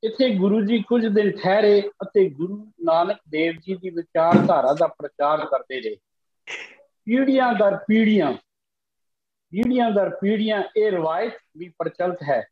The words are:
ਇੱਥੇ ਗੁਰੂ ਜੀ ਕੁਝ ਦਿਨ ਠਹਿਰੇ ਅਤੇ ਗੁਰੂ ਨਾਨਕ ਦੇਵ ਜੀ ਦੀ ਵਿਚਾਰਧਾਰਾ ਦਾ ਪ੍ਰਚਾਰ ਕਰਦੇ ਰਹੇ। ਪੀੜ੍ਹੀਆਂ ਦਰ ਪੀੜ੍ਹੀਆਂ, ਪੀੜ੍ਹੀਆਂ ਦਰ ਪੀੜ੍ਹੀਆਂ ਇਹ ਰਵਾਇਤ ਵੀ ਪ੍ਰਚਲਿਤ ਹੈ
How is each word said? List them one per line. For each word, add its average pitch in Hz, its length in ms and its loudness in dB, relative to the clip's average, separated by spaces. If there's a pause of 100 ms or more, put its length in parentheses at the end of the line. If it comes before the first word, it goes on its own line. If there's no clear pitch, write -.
ਇੱਥੇ 220 320 0
ਗੁਰੂ 196 260 2
ਜੀ 214 220 0
ਕੁਝ 233 240 0
ਦਿਨ 208 240 2
ਠਹਿਰੇ 202 600 2 (120)
ਅਤੇ 190 280 2
ਗੁਰੂ 196 420 -10 (100)
ਨਾਨਕ 170 340 0 (120)
ਦੇਵ 160 240 -2
ਜੀ 165 220 -8
ਦੀ 185 160 -12
ਵਿਚਾਰਧਾਰਾ 165 840 2
ਦਾ 160 140 2
ਪ੍ਰਚਾਰ 151 600 -4
ਕਰਦੇ 131 340 -6
ਰਹੇ। 107 160 -8 (1080)
ਪੀੜ੍ਹੀਆਂ 262 480 2
ਦਰ 202 240 2
ਪੀੜ੍ਹੀਆਂ, 214 560 2 (1160)
ਪੀੜ੍ਹੀਆਂ 240 400 0
ਦਰ 196 180 0
ਪੀੜ੍ਹੀਆਂ 208 540 -2 (140)
ਇਹ 214 160 2
ਰਵਾਇਤ 170 400 -2 (240)
ਵੀ 175 120 -14
ਪ੍ਰਚਲਿਤ 175 540 -6
ਹੈ 139 180 0 (120)